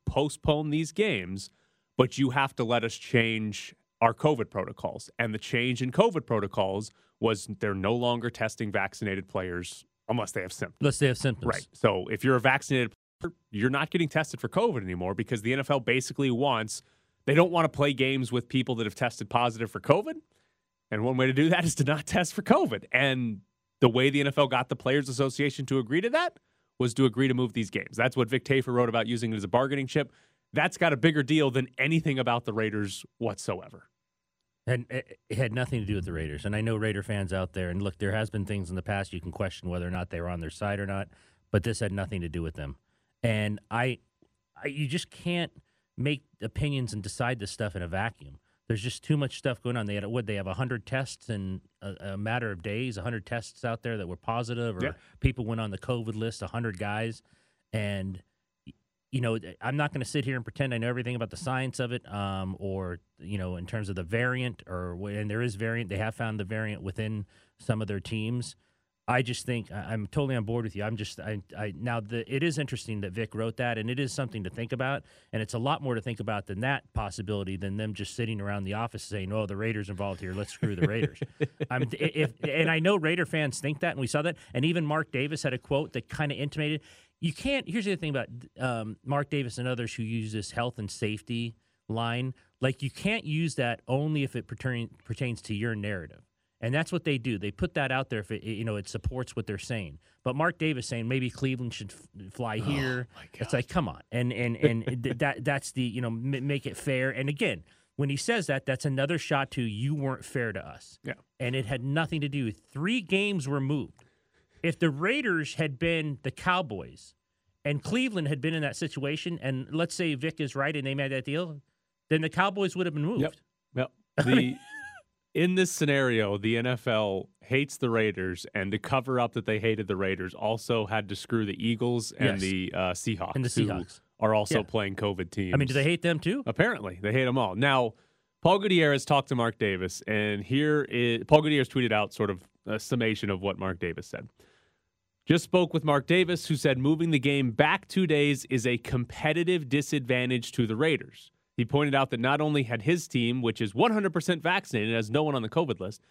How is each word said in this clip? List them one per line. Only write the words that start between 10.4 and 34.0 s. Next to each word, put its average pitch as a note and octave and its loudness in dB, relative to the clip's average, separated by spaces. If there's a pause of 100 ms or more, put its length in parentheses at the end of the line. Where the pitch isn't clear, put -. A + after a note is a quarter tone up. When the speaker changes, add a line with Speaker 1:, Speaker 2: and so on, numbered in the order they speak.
Speaker 1:
have F#2 -8
symptoms. - -8
Speaker 2:
Unless C#3+ 2
they C#3+ 6
have B2+ 0
symptoms. B2+ -2
Speaker 1:
Right. - -8
So G2 2
if - -2
you're C3 6
a A#2+ 2
vaccinated C3 2 (300)
player, E3+ -6 (180)
you're A2 2
not C#3+ 0
getting E3+ 2
tested D#3 0
for - -4
covid F3+ 2
anymore F#2 -2
because A#2 -2
the A#2 0
N C3+ 2
F C3+ -2
L C#3 6
basically C3 2
wants A#2+ 0 (420)
they C#3 4
don't E3+ 8
wanna E3 4
play C#3+ 2
games C3 0
with B2 0
people B2+ 2
that A2+ 0
have G#2+ -4
tested A#2+ -2
positive A#2 2
for G2+ -6
covid. G#3+ 4 (760)
And G#2+ 0
one B2+ 2
way C3 6
to C3 4
do D3 6
that F3 4
is E3 0
to D3 2
not D3 2
test F3 2
for G#3+ -2
covid. A#3 6
And B2 2 (400)
the B2+ 12
way B2+ 6
the C#3+ 4
N C#3 2
F C#3 2
L C#3+ 8
got B2+ 2
the C#3 -2
Players C3 2
Association C3+ 0
to C3+ 2
agree C3 2
to A3+ 0
that E4 2 (400)
was B2 2
to C3+ 6
agree B2 4
to B2+ 2
move B2 0
these A2 0
games. - -6
That's A#2+ 2
what A#2+ 2
Vic C3 0
Tafur C3 2
wrote A#2+ 4
about A2+ 0
using A2+ -2
it - -2
as G2+ -2
a G2+ -4
bargaining C3 2
chip. C#3+ 0 (420)
That's D#3+ 2
got E3+ 6
a C3+ 2
bigger D3+ 6
deal C#3+ 4
than B2+ 2 (100)
anything D3+ 2
about A#2+ 0
the A2 -2
Raiders G#2 -2 (120)
whatsoever. G2 -6 (760)